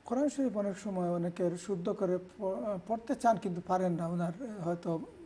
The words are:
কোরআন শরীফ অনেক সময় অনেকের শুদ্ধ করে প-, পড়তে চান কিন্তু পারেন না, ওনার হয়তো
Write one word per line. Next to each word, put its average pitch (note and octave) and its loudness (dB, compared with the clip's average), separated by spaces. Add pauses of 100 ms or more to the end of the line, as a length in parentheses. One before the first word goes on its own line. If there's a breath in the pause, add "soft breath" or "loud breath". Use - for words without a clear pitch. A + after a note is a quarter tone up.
কোরআন C4+ 2
শরীফ C4+ 0
অনেক G3+ 0
সময় F#3 0
অনেকের F3 2
শুদ্ধ F#3 -2
করে F3+ 2 (200)
প-, G#3 -2 (100)
পড়তে A3+ 0
চান A#3 4
কিন্তু F3 -2
পারেন F#3 4
না, E3 0
ওনার E3+ 0 (320)
হয়তো E3+ 0 (240)